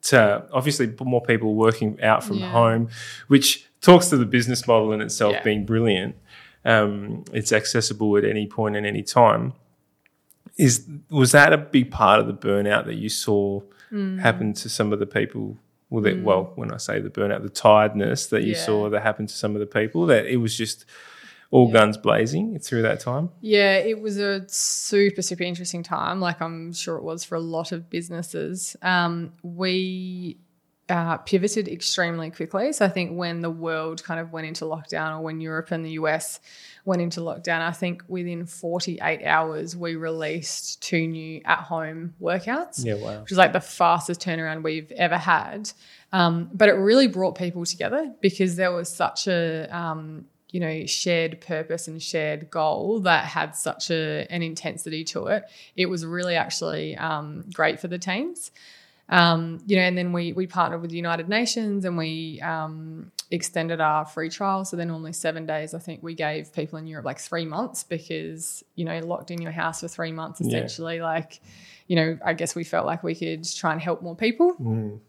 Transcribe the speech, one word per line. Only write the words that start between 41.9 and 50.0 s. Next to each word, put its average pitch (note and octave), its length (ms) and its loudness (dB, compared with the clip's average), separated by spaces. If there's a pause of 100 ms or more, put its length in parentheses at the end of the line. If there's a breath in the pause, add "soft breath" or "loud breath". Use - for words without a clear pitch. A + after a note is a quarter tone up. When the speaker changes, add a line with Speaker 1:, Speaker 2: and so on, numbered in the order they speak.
Speaker 2:
workouts, F3+ 640 -4
Speaker 1:
Yeah, G#2+ 100 0
wow. G#2+ 260 -8
Speaker 2:
which G#2+ 120 -12
is, F#3 40 0
like, F#3 140 8
the F3+ 100 0
fastest E3+ 600 0
turnaround D#3+ 420 -6
we've D#3 300 -6
ever F3 240 2
had. F3+ 520 0 (440 soft breath)
Um, E3+ 400 2
but G#3 160 8
it - 60 6
really A3 320 6
brought F#3 300 0
people F3 280 -6
together C4+ 460 -4 (100)
because F#3+ 340 0
there F3+ 160 0
was F3 180 -4
such - 380 -4
a, E3 400 -2
um, D#3 580 -10 (240)